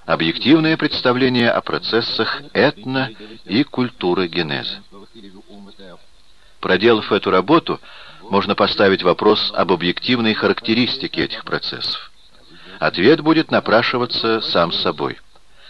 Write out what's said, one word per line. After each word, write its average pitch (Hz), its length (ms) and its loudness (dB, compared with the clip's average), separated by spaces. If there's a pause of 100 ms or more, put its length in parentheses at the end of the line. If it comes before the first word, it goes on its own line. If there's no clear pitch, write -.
объективное 156 720 2
представление 127 720 0
о 92 120 0
процессах - 840 -4 (100)
этно- 131 580 0 (340)
и 104 180 0
культурогенеза. 87 1200 -4 (1800)
Проделав 104 520 2
эту 101 200 0
работу, 92 480 2 (500)
можно 98 240 0
поставить 95 480 2
вопрос 92 540 2
об 95 160 0
объективной 107 640 0
характеристике - 880 -2
этих - 200 -8
процессов. - 680 -8 (680)
Ответ 101 420 2
будет 156 300 2
напрашиваться 113 880 0
сам 85 300 0
собой. 76 480 -4 (500)